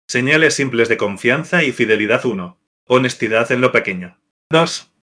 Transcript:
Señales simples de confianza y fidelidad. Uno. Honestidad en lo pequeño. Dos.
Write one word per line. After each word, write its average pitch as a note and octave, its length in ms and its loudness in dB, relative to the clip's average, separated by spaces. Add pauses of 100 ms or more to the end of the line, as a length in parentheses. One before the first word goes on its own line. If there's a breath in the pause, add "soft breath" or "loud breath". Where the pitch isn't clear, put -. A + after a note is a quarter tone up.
Señales C#3+ 460 2
simples B2 360 0
de A#2 80 0
confianza C3 640 -2
y C3 80 -2
fidelidad. A2 540 0
Uno. F#2+ 360 -6 (240)
Honestidad A#2+ 680 0
en B2 100 0
lo B2+ 100 4
pequeño. F#2 480 -4 (300)
Dos. - 440 -2 (240)